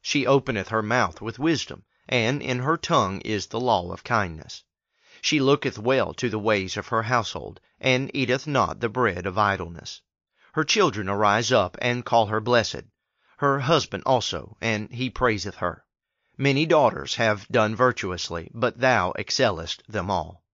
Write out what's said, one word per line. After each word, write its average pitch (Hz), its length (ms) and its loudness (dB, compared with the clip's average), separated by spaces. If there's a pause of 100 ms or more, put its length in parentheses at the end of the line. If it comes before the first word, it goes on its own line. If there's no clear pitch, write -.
She 135 260 -2
openeth 127 420 2
her 110 140 0
mouth 107 360 0
with 113 200 -10
wisdom, 156 440 -2 (240)
and 127 340 0
in 127 180 -2
her 156 180 0
tongue 101 440 0
is 104 260 -4
the 113 120 -6
law 98 320 0
of 90 120 -12
kindness. 92 600 -4 (580)
She 151 200 2
looketh 139 360 2
well 107 360 2
to 123 160 -2
the 107 100 -2
ways 101 380 0
of 98 100 -8
her 113 160 0
household, 110 560 -4 (220)
and 131 320 2
eateth 131 340 -2
not 127 320 0
the 117 80 -2
bread 92 380 -2
of 92 120 -4
idleness. 90 640 -2 (520)
Her 156 100 -2
children 120 460 2
arise 104 420 2
up 101 300 2
and 123 240 -2
call 113 220 4
her 110 120 -2
blessed, 110 440 0 (540)
her 139 220 0
husband 139 460 0
also, - 560 -2
and 107 300 -2
he 123 180 -6
praiseth 107 460 0
her. 85 280 -6 (540)
Many 139 280 2
daughters 123 500 2
have 107 340 0
done 110 260 2
virtuously, 90 760 -2
but 117 260 -4
thou 117 320 4
excellest 95 760 -2
them 101 200 -4
all. 87 320 -4 (120)